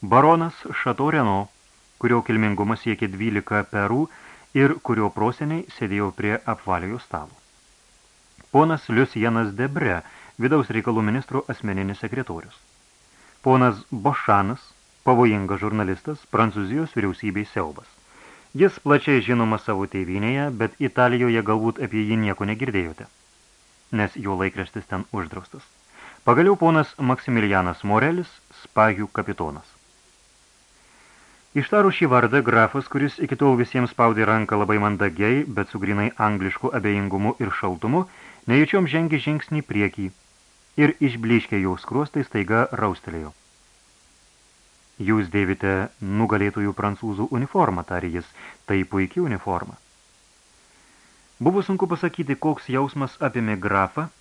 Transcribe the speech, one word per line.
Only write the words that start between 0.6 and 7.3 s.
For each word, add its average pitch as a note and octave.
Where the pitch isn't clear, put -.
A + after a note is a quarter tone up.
Šato C3+
Reno, G#2
kurio A#2+
kilmingumas G#2+
siekė G#2+
dvylika G#2
perų A2+
ir C#3
kurio G#2+
proseniai D3
sėdėjo G2+
prie G#2
apvaliojo F#2+
stalo.“ D#2